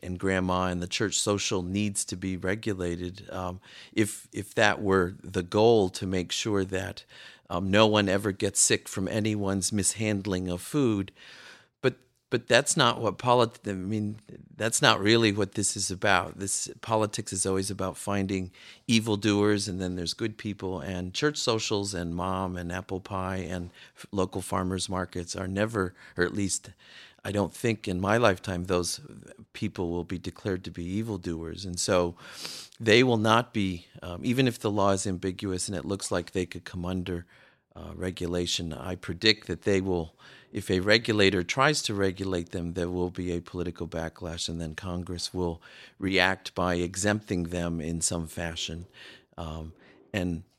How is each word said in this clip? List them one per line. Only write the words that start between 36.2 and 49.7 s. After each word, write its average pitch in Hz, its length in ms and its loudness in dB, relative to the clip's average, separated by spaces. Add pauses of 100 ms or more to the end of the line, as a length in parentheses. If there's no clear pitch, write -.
they 92 140 0
could 85 180 -10
come 90 220 -8
under, 90 400 -4 (500)
uh, 82 200 -14
regulation, 87 760 -2
I 92 220 -8
predict 101 520 0
that 82 140 -6
they 98 180 4
will, 90 340 0 (380)
if - 180 -6
a 92 120 4
regulator 104 600 4
tries 139 420 2
to 113 100 -4
regulate 95 580 -2
them, 85 220 -4
there 87 160 -2
will 90 200 0
be 90 220 -4
a 87 80 -2
political 85 480 -6
backlash, 82 600 -6
and 85 100 -6
then 80 160 -6
Congress 87 580 -8
will 87 280 -2 (360)
react 95 560 2
by 90 220 2
exempting 95 680 0
them 85 360 -4
in 82 220 -4
some 82 260 -2
fashion. 82 600 -8 (500)
Um, 80 340 -8 (400)